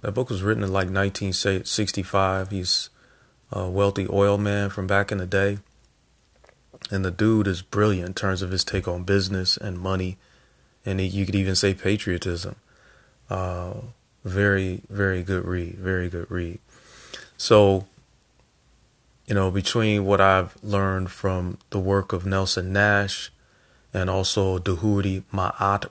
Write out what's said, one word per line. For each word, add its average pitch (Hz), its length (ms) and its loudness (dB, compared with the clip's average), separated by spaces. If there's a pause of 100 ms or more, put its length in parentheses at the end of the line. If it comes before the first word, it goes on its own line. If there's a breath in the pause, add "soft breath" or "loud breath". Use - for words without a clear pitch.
that 104 100 -4
book 123 180 -4
was 95 140 -4
written 110 180 0
in, 95 100 -2
like, 95 160 0
nineteen 98 440 -2
sixty-five. 95 1200 0
He's 92 400 -2 (600 soft breath)
a 95 180 -4
wealthy 101 400 0
oil 101 300 4
man 101 320 0
from 95 160 -6
back 98 240 2
in 101 80 -4
the 90 80 -6
day. 98 320 0 (1300)
And 98 140 -2
the 92 60 0
dude 107 380 2
is 90 140 -4
brilliant 101 460 0
in 95 60 -8
terms 95 280 -2
of 92 100 -6
his 92 100 -2
take - 240 -2
on 90 160 -4
business 92 540 0
and 92 220 -8
money. 92 400 -2 (640 soft breath)
And 95 160 -2
he, 95 60 0
you 92 200 -2
could 98 80 -4
even 95 220 2
say 98 180 4
patriotism. 92 840 -2 (720 soft breath)
Uh, 92 460 -6 (500)
very, 95 640 0
very 95 340 -2
good 90 220 -2
read. 90 320 -6
Very 92 320 -4
good 85 220 -10
read. 87 300 -6 (760 loud breath)
So, 101 500 6 (1400)
you 110 80 -2
know, 95 160 2
between 104 540 0
what 98 160 4
I've 95 420 4
learned 98 480 0
from 92 480 -4 (120)
the 101 80 -2
work 98 340 0
of 92 140 -4
Nelson 95 460 0
Nash 101 580 2 (640 soft breath)
and 92 160 0
also 95 480 2
Dahoudi 95 640 0 (100)
Ma'at 98 580 0